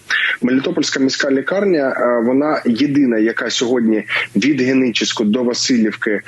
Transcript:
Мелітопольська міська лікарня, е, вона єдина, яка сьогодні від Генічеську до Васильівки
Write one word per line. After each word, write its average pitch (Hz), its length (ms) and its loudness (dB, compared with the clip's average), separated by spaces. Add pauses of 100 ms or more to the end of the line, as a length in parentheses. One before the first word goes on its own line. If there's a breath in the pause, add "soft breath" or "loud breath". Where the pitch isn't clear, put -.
(420 loud breath)
Мелітопольська 135 580 0
міська 135 300 0
лікарня, 156 680 0
е, 120 260 0
вона 143 400 0
єдина, 131 520 2
яка 113 320 0
сьогодні 113 540 0 (320 loud breath)
від 131 240 2
Генічеську 127 640 0
до 110 180 2
Васильівки 113 840 0